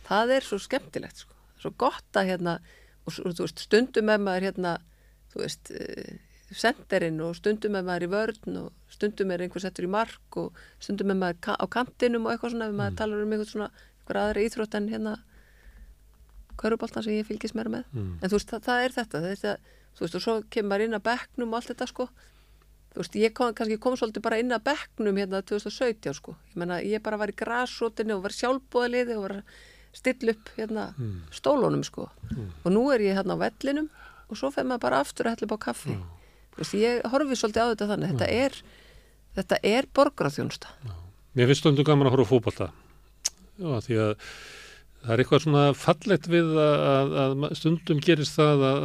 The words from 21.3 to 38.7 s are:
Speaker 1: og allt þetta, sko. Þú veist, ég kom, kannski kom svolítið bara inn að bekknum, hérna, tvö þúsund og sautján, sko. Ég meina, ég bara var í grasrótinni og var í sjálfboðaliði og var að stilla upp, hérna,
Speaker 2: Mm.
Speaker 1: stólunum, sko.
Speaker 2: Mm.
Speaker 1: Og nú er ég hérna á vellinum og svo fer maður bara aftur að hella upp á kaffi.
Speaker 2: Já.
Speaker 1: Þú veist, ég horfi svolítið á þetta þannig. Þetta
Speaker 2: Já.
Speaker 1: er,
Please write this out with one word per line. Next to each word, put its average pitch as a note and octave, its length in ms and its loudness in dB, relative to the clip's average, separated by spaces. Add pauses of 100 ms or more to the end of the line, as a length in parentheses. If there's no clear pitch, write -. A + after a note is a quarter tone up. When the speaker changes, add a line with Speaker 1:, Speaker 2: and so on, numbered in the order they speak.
Speaker 1:
og A3+ 80 -2
allt - 120 -12
þetta, B3 200 -6
sko. B3+ 160 -6 (800)
Þú - 140 -8
veist, - 180 -6
ég A3 160 2
kom, B3 180 2
kannski A3 240 -2
kom B3+ 220 0
svolítið A3 240 -4
bara A3+ 160 0
inn B3 160 0
að A3 100 -6
bekknum, G#3 540 -2
hérna, F#3+ 240 -2
tvö G#3 140 -4
þúsund G#3 120 -6
og - 60 -12
sautján, A3 420 -2
sko. - 160 -16 (140)
Ég - 100 -16
meina, F3 240 -4
ég G#3+ 220 -2
bara G#3+ 160 -4
var G#3 100 -2
í G3+ 80 -16
grasrótinni A3+ 800 -2
og F#3 80 -6
var G#3 100 -6
í - 60 -10
sjálfboðaliði B3 760 0
og G#3 60 -4
var G3 140 -6
að - 180 -14 (400)
stilla A#3+ 400 0
upp, - 220 -14
hérna, A3 320 -4 (100)
Speaker 2:
Mm. G#2 220 -6 (100)
Speaker 1:
stólunum, E3 540 2
sko. - 240 -10 (240)
Speaker 2:
Mm. A2 180 -6 (140)
Speaker 1:
Og F3+ 80 4
nú G#3+ 100 6 (100)
er A#3+ 80 4
ég G3 140 2
hérna F#3+ 220 0
á E3 80 -2
vellinum C#4 440 -2 (400)
og A3 80 -10
svo C4+ 160 -2
fer C4+ 120 -2
maður B3+ 160 -2
bara C4 200 2
aftur - 260 -4
að A#3 120 0
hella A3+ 80 -4
upp G#3+ 160 -4
á - 60 -10
kaffi. D3 260 -6
Speaker 2:
Já. F#2+ 80 -6 (540)
Speaker 1:
Þú - 20 -14
veist, D#3 160 -6
ég A#3 300 2
horfi C4+ 340 2
svolítið A3 240 0
á A#3+ 80 4
þetta G#3 160 -2
þannig. G#3 240 -2
Þetta C3 160 0
Speaker 2:
Já. B3 180 2
Speaker 1:
er, C4+ 80 0 (840)